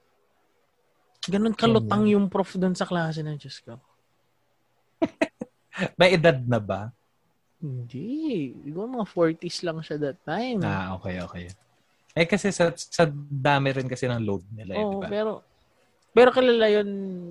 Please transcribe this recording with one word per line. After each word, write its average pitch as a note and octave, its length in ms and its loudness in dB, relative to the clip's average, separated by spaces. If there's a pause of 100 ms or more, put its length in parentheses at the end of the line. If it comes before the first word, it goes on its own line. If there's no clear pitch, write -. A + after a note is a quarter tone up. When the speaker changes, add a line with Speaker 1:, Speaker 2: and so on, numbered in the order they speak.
(1300)
Speaker 1:
Ganun G#3 280 0
kalutang G#3+ 540 2
Speaker 2:
Ganyan. G3+ 160 6
Speaker 1:
yung - 40 2
prof F#3+ 280 -2
dun F#3 180 2
sa F3 140 -4
klase D#3+ 320 -2
na, D3+ 160 -6
Diyos C#3 240 -16
ko. A#2+ 160 -18 (1300)
Speaker 2:
<laughs> - 960 -6
May F#3 160 8
edad D#3+ 240 4
na A#2+ 200 0
ba? G2 220 -4 (760)
Speaker 1:
Hindi. D3 1000 -8
Siguro D#3+ 320 -10
mga A#3+ 200 -6
forties E3 520 0
lang D#3+ 220 -6
siya D3+ 160 -8
that C#3+ 240 -4
time. G#3 400 -4
Speaker 2:
Ah, F#2+ 320 -4
okay, F#2 240 -8
okay. F2 260 -10 (680)
Eh, E3 80 2
kasi G3 260 0
sa, E3+ 220 2
sa - 320 0 (240)
dami C#3 480 2
rin C3 100 -2
kasi B2+ 220 -4
ng A#2+ 160 -2
load G2 260 -2
nila, A2 240 -12
eh, G3+ 60 -2
Speaker 1:
Oo, G#3 140 -2
Speaker 2:
di G3 40 -6
ba? F#3+ 100 -8
Speaker 1:
pero, G#3+ 240 -2 (760)
pero B3+ 220 8
kilala A#3+ 380 4
yun G#3 180 4 (440)